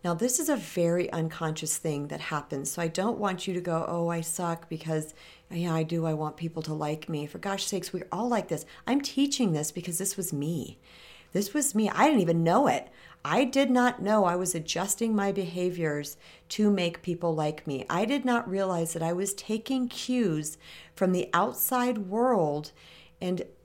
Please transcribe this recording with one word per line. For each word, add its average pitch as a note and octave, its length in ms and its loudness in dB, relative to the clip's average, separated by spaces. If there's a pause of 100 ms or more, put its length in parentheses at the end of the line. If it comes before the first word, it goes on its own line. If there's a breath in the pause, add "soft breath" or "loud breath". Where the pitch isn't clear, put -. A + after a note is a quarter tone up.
Now, F3 80 0
this A#3+ 260 0
is D#4 120 0
a C#4 60 4
very E3+ 560 0
unconscious D#3+ 680 -4
thing D3 300 -4
that D3 120 -8
happens. C#3+ 500 -6
So F3 120 -4
I E3 60 0
don't F#3+ 300 -2
want F#3 280 -2
you F#3+ 80 -4
to F3 80 -2
go, E3 260 0
"Oh, E3+ 200 0
I E3+ 120 -2
suck E3 480 -4
because, D#3 460 -4 (360 loud breath)
yeah, E3+ 220 -2
I D#3+ 100 2
do. D#3+ 220 0
I D#3+ 80 0
want D3+ 240 -4
people E3 280 -6
to D#3 100 -4
like D3+ 340 -4
me." D3+ 160 -2
For D#3+ 140 -10
gosh G3 260 -4
sakes, F#3 260 -4
we're F3+ 220 -6
all A3+ 160 -2
like A3 200 0
this. D#3 180 -4 (200 loud breath)
I'm C4+ 140 2
teaching C4+ 520 2
this D3+ 200 0
because F3 240 -6
this F#3+ 220 -2
was F#3+ 120 -4
me. D3+ 480 -4 (540 loud breath)
This G3+ 220 -2
was D4 200 0
me. G#3+ 140 4
I F#3+ 180 4
didn't D4 140 6
even E3 240 4
know F#3 220 6
it. - 240 2 (340 loud breath)
I F#3 200 4
did C4+ 260 2
not B3 320 4
know G#3 240 4
I F3 100 2
was F3+ 180 -2
adjusting G3 640 -2
my G3+ 160 2
behaviors F3 840 -2 (320 loud breath)
to G#3 200 4
make F3 300 0
people E3+ 340 0
like D#3 320 0
me. C#3 220 -4
I F3+ 160 2
did C4 220 0
not A#3+ 200 2
realize F3+ 460 0
that E3 100 -4
I E3 120 0
was G3 180 -2
taking A#3+ 560 -2
cues F3 680 -2 (360 loud breath)
from F#3 180 2
the F3+ 200 0
outside A#3+ 800 0
world F#3 600 2 (500 loud breath)
and F3+ 240 -2 (180)